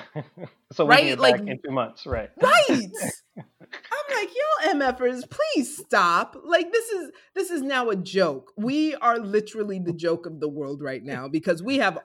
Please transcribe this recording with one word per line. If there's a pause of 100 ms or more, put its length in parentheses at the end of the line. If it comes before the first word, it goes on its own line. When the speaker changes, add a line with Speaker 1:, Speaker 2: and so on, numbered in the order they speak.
(720)
Speaker 1:
So
we
Speaker 2:
Right?
Speaker 1:
can
get
Speaker 2:
Like,
Speaker 1:
back
in
two
months,
right? (100)
Speaker 2:
Right.
Speaker 1:
<laughs>
Speaker 2:
I'm
like,
"Y'all
M
F
ers,
please
stop.
Like,
this
is, (240)
this
is
now
a
joke.
We
are
literally
the
joke
of
the
world
right
now
because
we
have